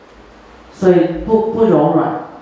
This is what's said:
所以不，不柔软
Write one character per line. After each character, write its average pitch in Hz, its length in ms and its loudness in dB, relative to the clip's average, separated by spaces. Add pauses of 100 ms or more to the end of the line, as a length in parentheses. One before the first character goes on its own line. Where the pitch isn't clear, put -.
(760)
所 185 120 0
以 170 360 0
不， 220 280 0
不 226 140 0
柔 160 280 2
软 - 280 -2 (200)